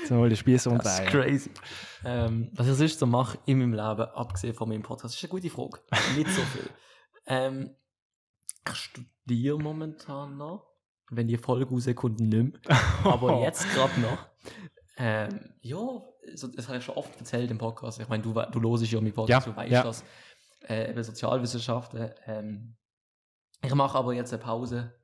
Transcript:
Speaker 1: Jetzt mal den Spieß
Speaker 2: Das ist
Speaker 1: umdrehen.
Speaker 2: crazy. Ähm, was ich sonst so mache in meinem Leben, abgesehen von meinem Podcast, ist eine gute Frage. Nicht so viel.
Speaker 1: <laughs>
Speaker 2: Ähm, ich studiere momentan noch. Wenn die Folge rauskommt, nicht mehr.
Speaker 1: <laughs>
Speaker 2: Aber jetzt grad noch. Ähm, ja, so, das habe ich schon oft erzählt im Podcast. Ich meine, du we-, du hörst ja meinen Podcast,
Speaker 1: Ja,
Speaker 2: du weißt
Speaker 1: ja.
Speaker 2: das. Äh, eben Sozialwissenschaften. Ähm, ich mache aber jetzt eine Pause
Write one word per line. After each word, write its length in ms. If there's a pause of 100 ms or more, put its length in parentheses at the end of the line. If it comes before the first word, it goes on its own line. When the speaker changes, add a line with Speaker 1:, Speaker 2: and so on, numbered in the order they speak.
Speaker 1:
Jetzt 100
mal 180
den 80
Spieß 280
Speaker 2:
Das 100
ist 260
Speaker 1:
umdrehen. 80
Speaker 2:
crazy. 420 (540)
Ähm, 480
was 160
ich 60
sonst 240
so 80
mache 400
in 140
meinem 120
Leben, 380
abgesehen 420
von 160
meinem 140
Podcast, 320
ist 100
eine 60
gute 180
Frage. 320 (380)
Nicht 120
so 120
viel. 260 (260)
Speaker 1:
<laughs> 320
Speaker 2:
Ähm, 500 (920)
ich 60
studiere 840
momentan 800
noch. 300 (440)
Wenn 180
die 100
Folge 300
rauskommt, 520
nicht 120
mehr. 200 (160)
Speaker 1:
<laughs> 360
Speaker 2:
Aber 360
jetzt 340
grad 240
noch. 200 (800)
Ähm, 640
ja, 160 (580)
so, 140
das 200
habe 100
ich 60
schon 120
oft 220
erzählt 320
im 80
Podcast. 420
Ich 80
meine, 140
du 120
we-, 180
du 80
hörst 300
ja 100
meinen 120
Podcast, 340
Speaker 1:
Ja, 60
Speaker 2:
du 40
weißt 160
Speaker 1:
ja. 100
Speaker 2:
das. 220 (640)
Äh, 220
eben 120
Sozialwissenschaften. 1080 (160)
Ähm, 500 (840)
ich 120
mache 240
aber 140
jetzt 200
eine 100
Pause 600